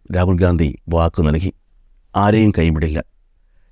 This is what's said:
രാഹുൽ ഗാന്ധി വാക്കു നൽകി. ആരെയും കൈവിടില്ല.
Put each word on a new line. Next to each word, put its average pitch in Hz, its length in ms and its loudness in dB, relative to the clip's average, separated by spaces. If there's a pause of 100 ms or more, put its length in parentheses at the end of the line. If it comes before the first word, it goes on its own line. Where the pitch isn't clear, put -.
(160)
രാഹുൽ 90 220 0
ഗാന്ധി 85 400 0 (120)
വാക്കു 82 320 -2
നൽകി. 80 300 -2 (600)
ആരെയും 107 380 2
കൈവിടില്ല. 78 480 -2 (720)